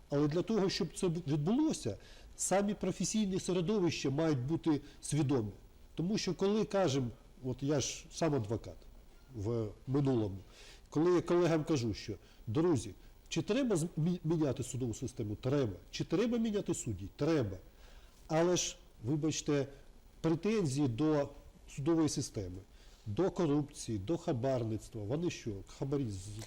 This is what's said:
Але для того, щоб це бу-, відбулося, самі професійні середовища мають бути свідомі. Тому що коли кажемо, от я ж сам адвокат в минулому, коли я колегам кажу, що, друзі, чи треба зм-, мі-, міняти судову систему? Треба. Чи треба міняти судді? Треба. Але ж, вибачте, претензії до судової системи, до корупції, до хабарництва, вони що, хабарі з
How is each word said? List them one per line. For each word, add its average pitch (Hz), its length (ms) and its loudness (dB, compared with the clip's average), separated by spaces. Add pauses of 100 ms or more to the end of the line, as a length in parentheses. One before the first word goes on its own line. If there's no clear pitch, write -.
Але 143 200 2
для 170 140 0
того, 202 260 2
щоб - 300 -4
це 190 100 0
бу-, 156 180 -2
відбулося, 156 720 0 (400)
самі 202 380 0
професійні 185 680 0
середовища 175 680 2
мають 151 280 2
бути 147 420 2 (200)
свідомі. 135 500 2 (440)
Тому 185 240 0
що 185 160 -2
коли 202 300 2
кажемо, 139 460 2 (340)
от 127 180 -6
я 139 180 2
ж - 320 -4
сам 156 220 0
адвокат 104 420 -4 (600)
в 113 300 -2 (200)
минулому, 131 500 2 (540)
коли 175 240 4
я 165 60 4
колегам 165 440 2
кажу, 117 300 0
що, - 200 -8 (320)
друзі, 117 480 2 (340)
чи 165 140 -2
треба 233 340 2
зм-, 160 200 0
мі-, 175 280 2
міняти 151 380 2
судову 120 320 -4
систему? 104 420 -6
Треба. 127 400 0 (140)
Чи - 140 -4
треба 226 340 0
міняти 208 360 0
судді? 98 420 -6
Треба. 143 400 2 (720)
Але 170 280 4
ж, - 200 -2 (280)
вибачте, 143 640 0 (540)
претензії 160 680 2
до 147 400 2 (400)
судової 160 400 2
системи, 95 500 -4 (480)
до 160 240 0
корупції, 147 680 0
до 131 200 -2
хабарництва, 117 840 -2
вони 156 260 -2
що, - 200 -6 (280)
хабарі 139 300 -2
з 95 380 -10